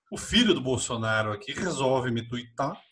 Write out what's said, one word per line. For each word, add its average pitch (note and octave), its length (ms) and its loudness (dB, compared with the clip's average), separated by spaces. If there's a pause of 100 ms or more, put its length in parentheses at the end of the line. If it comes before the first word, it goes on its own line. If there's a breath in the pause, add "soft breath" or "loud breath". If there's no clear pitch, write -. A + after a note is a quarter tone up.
(100)
o - 60 -10
filho G#3+ 380 4
do C#3 60 -2
Bolsonaro A2 720 0
aqui G#2 200 -8
resolve C3+ 580 0
me A#2 160 -2
tuitar B2 540 -6 (120)